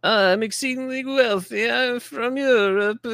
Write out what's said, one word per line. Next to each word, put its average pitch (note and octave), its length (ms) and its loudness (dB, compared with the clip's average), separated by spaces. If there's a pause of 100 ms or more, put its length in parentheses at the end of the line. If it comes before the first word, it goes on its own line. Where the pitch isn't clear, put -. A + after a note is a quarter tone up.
"I'm G3 400 2
exceedingly C4 600 -6
wealthy. A3+ 680 0
I'm B3 280 0
from B3+ 380 -6
Europe. G#3 640 2 (140)